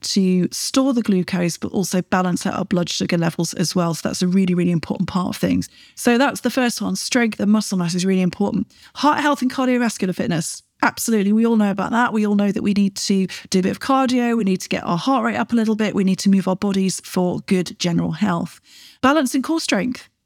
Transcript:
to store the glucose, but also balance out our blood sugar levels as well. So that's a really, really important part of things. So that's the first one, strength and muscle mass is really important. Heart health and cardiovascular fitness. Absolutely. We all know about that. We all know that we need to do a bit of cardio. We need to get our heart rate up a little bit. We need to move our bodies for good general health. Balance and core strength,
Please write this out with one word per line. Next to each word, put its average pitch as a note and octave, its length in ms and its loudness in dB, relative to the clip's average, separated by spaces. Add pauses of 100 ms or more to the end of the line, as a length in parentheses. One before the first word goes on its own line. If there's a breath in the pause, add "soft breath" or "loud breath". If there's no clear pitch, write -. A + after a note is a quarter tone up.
to F#3 500 2
store C4+ 400 0
the A#3 100 0
glucose, F3+ 540 0
but - 160 -8
also F#3 300 0
balance F#3 420 0
out - 140 -4
our F#3+ 80 -2
blood F3 240 0
sugar F3+ 260 -2
levels E3+ 380 -2
as - 200 -2
well. E3+ 200 0
So - 160 -6
that's - 100 -4
a F#3 80 2
really, F#3 240 2
really F3 180 2
important E3+ 380 -2
part F#3 260 -4
of - 60 -14
things. F3+ 260 0 (280 loud breath)
So A#3+ 240 2
that's C#4 240 0
the A#3+ 80 -2
first A#3+ 320 -2
one, F#3+ 120 -2
strength A#3 460 -2
and G3+ 100 2
muscle G#3 280 0
mass E3+ 160 -2
is F3+ 100 -2
really F#3+ 160 2
important. F#3 500 0 (260 loud breath)
Heart D4 240 2
health C#4+ 200 0
and B3+ 100 0
cardiovascular A#3+ 640 0
fitness. - 480 -4 (200)
Absolutely. G#3+ 520 0
We A3+ 100 4
all A#3 120 4
know G#3 140 4
about G3 200 -4
that. A#3 240 0
We G#3+ 120 2
all G#3 100 2
know G3+ 140 2
that - 120 -2
we G3+ 100 2
need G3 240 2
to F#3+ 300 0 (240 loud breath)
do F#3+ 80 2
a F#3 40 2
bit G3 80 0
of - 100 -4
cardio. B3+ 540 2
We A3+ 100 0
need F#3 180 0
to - 80 -10
get - 120 -4
our E3+ 140 -2
heart A#3 300 0
rate A3 100 -2
up G3+ 160 -4
a - 20 2
little A3 220 2
bit. G#3+ 180 0
We G3 100 2
need F#3+ 160 2
to G3+ 100 4
move F#3+ 180 4
our F#3 80 2
bodies F#3+ 480 0
for F3+ 360 -2
good - 380 -2
general E3+ 340 0
health. F3 500 -2 (400 loud breath)
Balance C#4 320 2
and C4 100 0
core D#4+ 160 -2
strength, - 480 -4 (180)